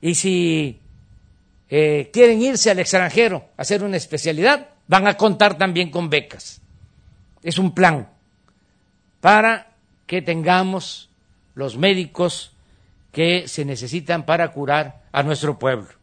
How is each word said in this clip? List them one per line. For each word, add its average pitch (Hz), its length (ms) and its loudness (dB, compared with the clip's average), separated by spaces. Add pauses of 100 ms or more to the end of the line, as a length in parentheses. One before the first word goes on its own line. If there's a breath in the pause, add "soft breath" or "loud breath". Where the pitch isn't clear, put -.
Y 165 140 -2
si, 165 640 0 (880)
eh, 147 420 2
quieren 233 300 6
irse 240 300 0
al 185 80 0
extranjero 185 800 0
a - 40 -10
hacer 196 220 -2
una 196 140 -4
especialidad, 165 720 -2 (180)
van 190 200 4
a 202 80 2
contar 208 420 2
también 180 340 -2
con 170 180 -4
becas. - 520 -6 (840)
Es 165 140 -6
un 190 160 0
plan 156 360 2 (1120)
para 214 540 2 (320)
que 180 140 -4
tengamos 175 880 -2 (460)
los 131 220 -8
médicos 180 760 -2 (600)
que 170 360 0
se - 180 -8
necesitan 139 600 -6
para 165 260 0
curar 143 600 -4
a 139 120 0
nuestro 151 340 -4
pueblo. 120 300 -4 (160)